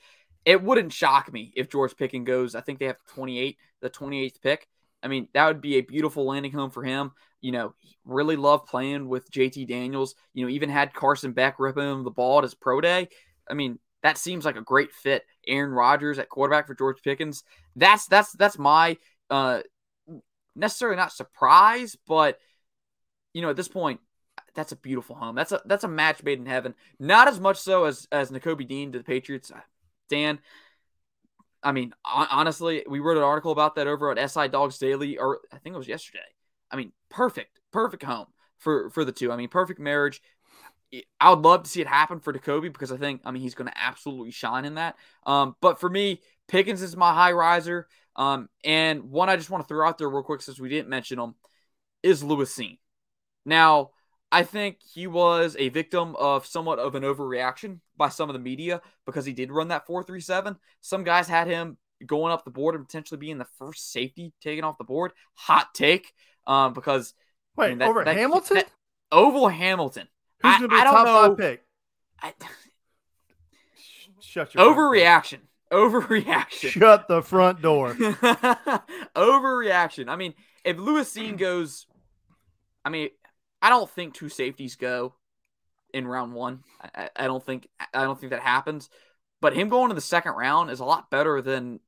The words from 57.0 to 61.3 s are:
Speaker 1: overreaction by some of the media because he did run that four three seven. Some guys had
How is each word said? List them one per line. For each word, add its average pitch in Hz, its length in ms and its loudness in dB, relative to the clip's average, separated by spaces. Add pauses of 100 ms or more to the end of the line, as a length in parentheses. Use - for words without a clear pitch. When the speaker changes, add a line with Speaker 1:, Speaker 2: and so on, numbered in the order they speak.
Speaker 1:
overreaction 139 760 -6 (180)
by 147 120 0
some 151 200 -8
of 143 40 -10
the 131 60 -12
media 151 420 -8 (240)
because 135 200 -8
he 139 80 -10
did 127 180 -10
run 160 180 -4
that 160 180 -6
four 180 160 -8
three 180 180 -16
seven. 196 340 -6 (260)
Some 190 220 -8
guys 170 240 2
had 170 200 0